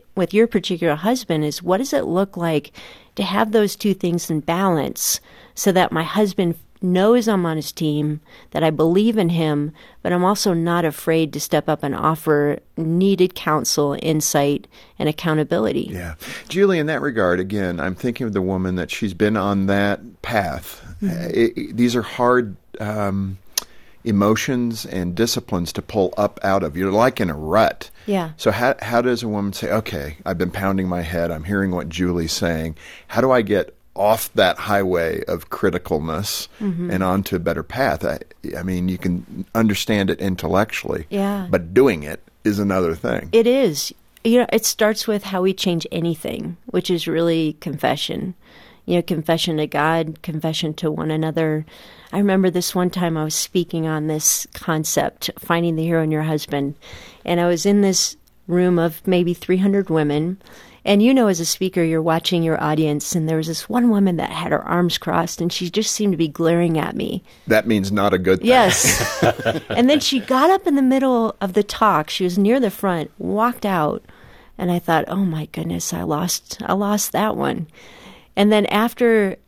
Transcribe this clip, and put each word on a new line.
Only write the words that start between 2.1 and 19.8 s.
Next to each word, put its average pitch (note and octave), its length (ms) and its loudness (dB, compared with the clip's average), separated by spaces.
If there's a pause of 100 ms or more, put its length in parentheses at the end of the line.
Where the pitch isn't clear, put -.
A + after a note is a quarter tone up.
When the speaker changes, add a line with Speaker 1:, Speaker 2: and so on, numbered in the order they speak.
Speaker 1:
like E3 340 -2 (440)
to G3+ 80 -4
have G#3 300 -2
those G#3 220 2
two G3 200 0
things F3 360 -2
in D#3 100 -2
balance E3+ 800 -2 (340)
so - 180 2
that F3+ 200 4
my E3 100 0
husband F#3 540 0 (260)
knows G3+ 440 4
I'm F#3+ 200 2
on D#3+ 100 -2
his C#3+ 160 -6
team, D3+ 480 -2 (300)
that D3 120 -2
I D#3+ 60 4
believe F3 480 2
in F3 140 2
him, D#3 420 0 (300)
but F3+ 100 -2
I'm F3+ 120 2
also G3 280 2
not E3+ 320 0
afraid D#3+ 480 0
to D3 80 -6
step D3+ 300 0
up D3 120 -2
and C#3 120 -4
offer D3 640 0 (180)
needed F3+ 580 2
counsel, C#3+ 680 0
insight, D3+ 640 0 (300)
and D3+ 100 0
accountability. D#3+ 800 -2
Speaker 2:
Yeah. E2+ 240 -10 (360)
Julie, F#3+ 280 4
in D3+ 80 0
that D3+ 140 -2
regard, G2+ 400 2
again, F#2 400 -2
I'm F2+ 140 -2
thinking A#2+ 320 -4
of G#2 80 -4
the G2 80 0
woman F#2 340 -2
that E2+ 140 -4
she's G2 240 -4
been G#2+ 240 2
on G2 280 0
that G2+ 340 2 (200)